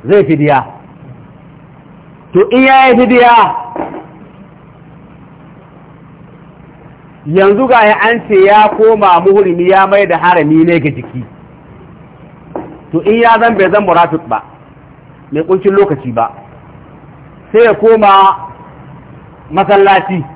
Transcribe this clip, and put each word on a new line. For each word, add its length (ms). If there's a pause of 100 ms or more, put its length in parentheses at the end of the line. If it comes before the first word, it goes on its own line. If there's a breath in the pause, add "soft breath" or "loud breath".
Zai 160
fidiya. 340 (1700)
To 180
in 120
ya 260
yi 100
fidiya, 340 (4000)
yanzu 420
ga 200
ya 140
an 260
ce 180
ya 240
koma 520
muhurimi 480
ya 180
mai 200
da 100
harami 480
ne 140
ga 100
jiki. 340 (1700)
To 100
in 200
ya 180
zan 180
bai 140
zan 140
muratut 420
ba, 120 (920)
mai 120
kuncin 320
lokaci 380
ba, 120 (1300)
sai 120
ya 120
koma 360 (1400)
masallaci 720 (120)